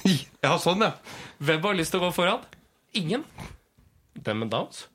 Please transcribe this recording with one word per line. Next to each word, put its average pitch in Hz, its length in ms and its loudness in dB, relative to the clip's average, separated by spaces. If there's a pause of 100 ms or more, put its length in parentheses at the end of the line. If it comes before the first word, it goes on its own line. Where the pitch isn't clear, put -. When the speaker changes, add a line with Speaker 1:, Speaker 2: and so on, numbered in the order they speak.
Speaker 1:
<laughs> 190 100 6 (280)
Ja, 143 140 4
sånn, 180 300 2
ja. 151 60 0 (500)
Speaker 2:
Hvem 156 200 2
har 202 120 0
lyst 165 160 0
til 190 100 0
å 180 60 2
gå 175 80 0
foran? 185 240 2 (560)
Ingen. 214 300 -2 (880)
Dem 107 240 -4
med 113 120 -4
Downs 151 440 -6